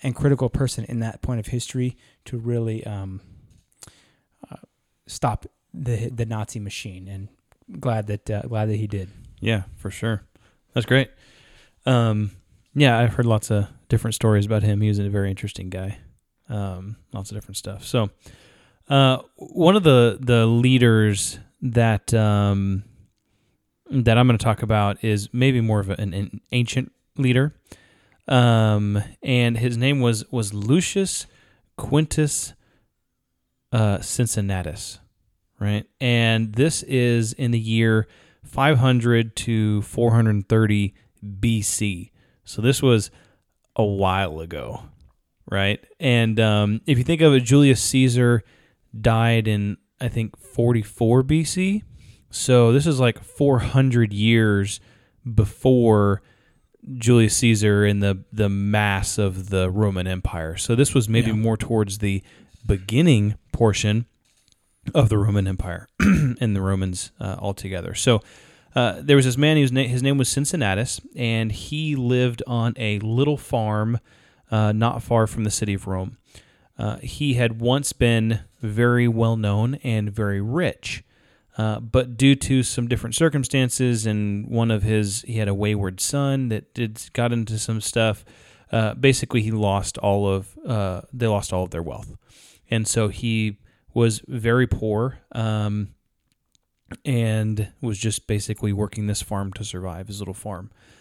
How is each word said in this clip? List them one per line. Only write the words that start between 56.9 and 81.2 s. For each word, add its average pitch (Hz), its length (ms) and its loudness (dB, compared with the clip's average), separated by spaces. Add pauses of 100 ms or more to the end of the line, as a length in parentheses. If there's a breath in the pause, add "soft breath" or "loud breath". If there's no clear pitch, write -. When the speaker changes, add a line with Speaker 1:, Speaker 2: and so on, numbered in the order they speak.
Speaker 2:
Julius 117 400 4
Caesar 104 480 4
and 104 180 2
the, 98 300 -2
the 107 160 0
mass 101 680 0
of 95 320 -2
the 92 200 0
Roman 95 360 0
Empire. 87 500 -6
So - 180 -2
this 135 200 2
was 113 140 0
maybe 113 200 2
Speaker 1:
Yeah. 110 80 0
Speaker 2:
more 113 200 0
towards 104 420 -2
the 98 240 -2 (420 soft breath)
beginning 104 720 2 (180)
portion 110 540 0 (880)
of 131 140 4
the 107 100 2
Roman 101 280 0
Empire 92 480 -8
<clears throat> - 60 -10
and 139 560 2
the 95 60 -2
Romans, 95 580 -4
uh, 101 180 -8
altogether. 95 560 -8
So, 117 280 2 (520 loud breath)
uh, 110 280 0
there 143 140 6
was 131 80 6
this 123 120 0
man, 151 200 4
he 147 60 4
was 127 100 2
na-, 131 100 0
his 123 200 -2
name 139 160 2
was 127 100 0
Cincinnatus, 127 720 -2 (160)
and 113 340 -2
he 151 460 -6
lived 123 500 0
on 117 300 -2
a 107 240 -4
little 127 360 0
farm, 110 640 -2 (520 soft breath)
uh, 107 220 2
not 117 300 -2
far 113 240 2
from 110 180 -6
the 104 60 0
city 101 240 -4
of 95 120 -8
Rome. 95 300 -6 (640 soft breath)
Uh, 107 200 -6
he 143 360 -4
had 117 260 -2
once 127 320 0
been 113 480 2 (200)
very 120 480 2
well 113 280 2
known 107 460 0
and 107 280 -2
very 101 300 -4
rich, 127 640 -4 (540 soft breath)